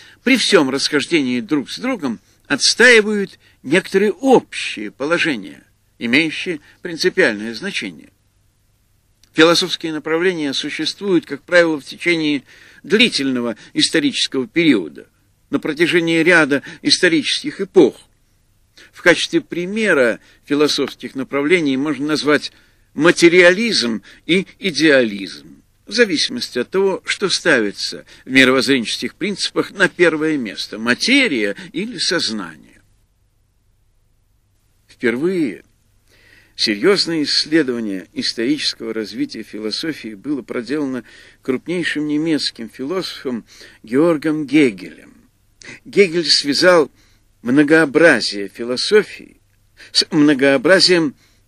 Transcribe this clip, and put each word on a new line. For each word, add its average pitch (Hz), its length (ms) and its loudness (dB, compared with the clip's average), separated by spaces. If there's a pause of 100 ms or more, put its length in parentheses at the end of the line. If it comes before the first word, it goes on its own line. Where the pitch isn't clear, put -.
(240)
при 254 140 2
всём 165 340 2
расхождении 135 720 -2
друг 120 280 -4
с - 80 -12
другом 170 420 -4 (280)
отстаивают 214 920 2 (240)
некоторые 190 500 0
общие - 800 0
положения, 131 760 -4 (360)
имеющие 147 600 -2 (200)
принципиальное 143 720 -2
значение. 110 560 -12 (1200)
Философские 165 600 2
направления 160 600 -2
существуют, 156 720 -4
как 139 180 -12
правило, 165 360 2
в 131 60 -20
течение 156 580 -4 (380)
длительного 135 760 0 (180)
исторического 139 720 -2
периода, 98 600 0 (440)
на 139 80 -2
протяжении 165 640 0
ряда 151 400 2 (180)
исторических 151 800 0
эпох. 175 400 4 (920)
В - 120 -20
качестве 165 360 2
примера 170 800 0 (260)
философских 143 720 -2
направлений 143 640 -2
можно 143 300 -4
назвать 143 440 0 (440)
материализм 170 1080 4 (240)
и 175 220 0 (100)
идеализм, 131 1040 0 (240)
в - 60 -16
зависимости 165 680 -2
от 117 120 -6
того, 190 340 -2
что - 240 -4
ставится 104 760 -2 (200)
в 127 60 -12
мировоззренческих 131 840 2
принципах - 560 -6
на 185 180 0
первое 160 480 0
место: 107 420 -10
материя 120 760 0 (160)
или 208 260 -8
сознание. 104 840 -6 (2000)
Впервые 131 760 -2 (920)
серьёзное 160 680 0
исследование 120 880 -2
исторического 120 840 -4
развития 113 500 -8
философии 110 720 -10
было 127 280 -8
проделано 127 640 -6 (360)
крупнейшим 151 640 -4
немецким 147 640 -4
философом 135 760 -8 (360)
Георгом 156 640 0
Гегелем. 117 840 -2 (560)
Гегель 165 420 2
связал 143 640 2 (520)
многообразие 139 1080 2
философии - 880 -2 (540)
с - 180 2
многообразием 151 1040 4 (320)